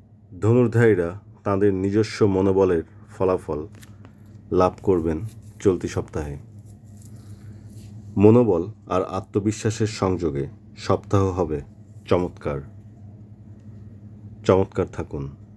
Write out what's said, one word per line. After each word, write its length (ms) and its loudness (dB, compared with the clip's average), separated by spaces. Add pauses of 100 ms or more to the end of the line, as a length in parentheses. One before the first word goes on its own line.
(400)
ধনুর্ধারীরা 680 4 (360)
তাঁদের 300 2
নিজস্ব 520 0
মনোবলের 560 2 (260)
ফলাফল 520 -2 (920)
লাভ 200 4 (100)
করবেন 360 0 (420)
চলতি 280 2
সপ্তাহে। 480 -8 (1800)
মনোবল 460 6 (240)
আর 160 0
আত্মবিশ্বাসের 840 -4
সংযোগে 600 -2 (320)
সপ্তাহ 520 0
হবে 280 -2 (480)
চমৎকার। 540 -2 (1800)
চমৎকার 420 2
থাকুন। 380 -10 (320)